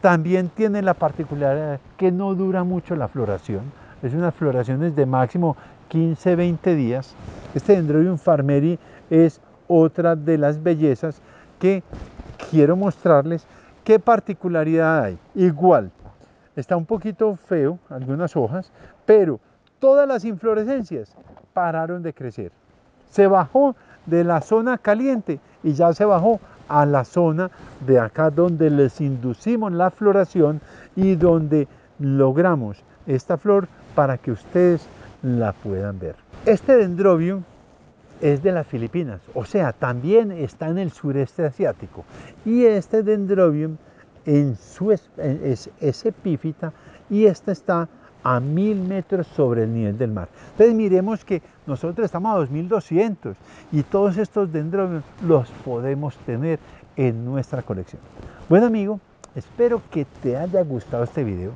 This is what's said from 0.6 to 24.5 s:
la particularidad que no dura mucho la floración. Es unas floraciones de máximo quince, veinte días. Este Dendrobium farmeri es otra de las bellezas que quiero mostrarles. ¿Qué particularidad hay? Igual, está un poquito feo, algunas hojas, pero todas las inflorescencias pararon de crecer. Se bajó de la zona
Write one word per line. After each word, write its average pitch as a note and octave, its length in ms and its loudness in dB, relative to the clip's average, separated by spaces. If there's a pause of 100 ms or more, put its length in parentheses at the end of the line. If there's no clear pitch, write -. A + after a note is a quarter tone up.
la F#3+ 120 2
particularidad C#3+ 840 -4 (160)
que F#3 160 0
no G3 220 -2
dura F#3 300 -2
mucho F3+ 320 -4
la C3+ 120 -4
floración. G#2 540 -6 (400)
Es B2 100 -4
unas E3+ 220 -2
floraciones C3 600 -2
de C#3+ 120 2
máximo C3 500 0 (320)
quince, E3 480 0
veinte F3 380 -2
días. C3 400 -4 (400)
Este G3 200 4
Dendrobium D#3+ 440 2
farmeri C#3+ 600 2 (300)
es E3 320 4 (280)
otra E3 460 4
de D#3 240 0
las D3+ 240 0
bellezas D#3 580 0 (380)
que F#3 240 0 (680)
quiero D#3 260 4
mostrarles. E3 680 0 (360)
¿Qué A3 160 4
particularidad E3 1040 0
hay? F#2 140 -6 (160)
Igual, E3 560 4 (680)
está D#3+ 200 -4
un E3 100 -4
poquito G#3+ 500 -4 (120)
feo, E3 300 0 (120)
algunas C3+ 460 -6
hojas, D3 360 -4 (320)
pero F#3 360 4 (380)
todas C#4 300 4
las A#3 160 -4
inflorescencias G#3+ 880 -6 (380)
pararon E3+ 500 -4
de D#3+ 120 -8
crecer. A2+ 380 -12 (580)
Se G3 160 6
bajó G3 500 2 (300)
de E3+ 180 2
la E3+ 160 0
zona A3+ 380 0